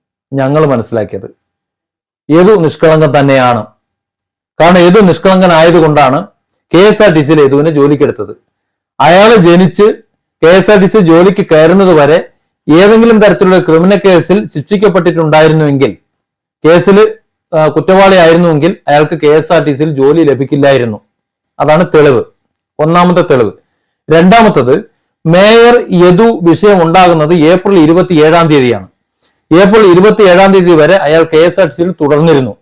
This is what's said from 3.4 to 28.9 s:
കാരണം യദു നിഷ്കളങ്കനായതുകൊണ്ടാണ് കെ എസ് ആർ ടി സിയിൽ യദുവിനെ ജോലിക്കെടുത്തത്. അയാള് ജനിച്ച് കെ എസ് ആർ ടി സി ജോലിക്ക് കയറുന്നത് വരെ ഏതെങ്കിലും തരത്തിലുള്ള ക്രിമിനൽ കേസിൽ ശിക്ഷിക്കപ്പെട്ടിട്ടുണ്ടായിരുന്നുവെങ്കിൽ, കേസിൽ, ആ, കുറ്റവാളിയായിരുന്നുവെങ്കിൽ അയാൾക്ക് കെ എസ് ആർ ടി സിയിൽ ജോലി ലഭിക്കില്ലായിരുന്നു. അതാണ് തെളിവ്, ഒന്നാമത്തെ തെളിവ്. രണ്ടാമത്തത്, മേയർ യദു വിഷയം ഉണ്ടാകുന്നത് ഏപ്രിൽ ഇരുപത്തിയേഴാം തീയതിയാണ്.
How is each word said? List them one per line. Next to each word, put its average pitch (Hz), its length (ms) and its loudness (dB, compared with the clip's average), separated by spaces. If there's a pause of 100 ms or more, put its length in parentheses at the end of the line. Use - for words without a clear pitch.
കാരണം 180 180 2
യദു 180 200 2
നിഷ്കളങ്കനായതുകൊണ്ടാണ് 170 1300 0 (460)
കെ 160 40 2
എസ് 208 260 2
ആർ 185 100 2
ടി 156 80 0
സിയിൽ 151 200 0
യദുവിനെ 143 300 0
ജോലിക്കെടുത്തത്. 139 640 -4 (640)
അയാള് 196 360 2
ജനിച്ച് 175 480 2 (600)
കെ 156 40 2
എസ് 185 240 2
ആർ 208 80 2
ടി 190 60 0
സി 214 140 0
ജോലിക്ക് 180 460 0
കയറുന്നത് 175 480 2
വരെ 151 340 0 (420)
ഏതെങ്കിലും 220 500 2
തരത്തിലുള്ള 190 400 0
ക്രിമിനൽ 180 460 0
കേസിൽ 190 480 -2
ശിക്ഷിക്കപ്പെട്ടിട്ടുണ്ടായിരുന്നുവെങ്കിൽ, 156 1400 -2 (680)
കേസിൽ, 196 520 0 (380)
ആ, 156 120 0
കുറ്റവാളിയായിരുന്നുവെങ്കിൽ 170 1080 0 (100)
അയാൾക്ക് 147 340 -2
കെ 151 60 -2
എസ് 151 260 0
ആർ 160 100 0
ടി 147 100 -4
സിയിൽ 156 160 -6
ജോലി 147 340 0
ലഭിക്കില്ലായിരുന്നു. 135 800 -4 (580)
അതാണ് 156 260 0 (100)
തെളിവ്, 143 280 2 (560)
ഒന്നാമത്തെ 175 420 -2
തെളിവ്. 123 300 -2 (600)
രണ്ടാമത്തത്, 165 640 2 (500)
മേയർ 220 680 2
യദു 180 520 0
വിഷയം 180 400 0
ഉണ്ടാകുന്നത് 165 500 0
ഏപ്രിൽ 180 460 0
ഇരുപത്തിയേഴാം 165 680 0
തീയതിയാണ്. 123 400 -2 (640)